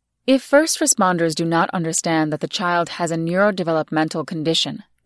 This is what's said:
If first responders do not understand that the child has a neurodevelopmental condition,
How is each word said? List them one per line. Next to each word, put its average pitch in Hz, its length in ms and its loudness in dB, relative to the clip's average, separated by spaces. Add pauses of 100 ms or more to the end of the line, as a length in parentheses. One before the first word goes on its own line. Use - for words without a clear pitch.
(260)
If 262 160 4
first 311 380 2
responders 180 540 2
do 170 100 -2
not 165 300 2
understand 160 580 0
that 151 80 -4
the - 80 -6
child 175 400 -2
has 170 220 -4
a 165 60 -2
neurodevelopmental 165 1080 0
condition, 160 560 -2 (240)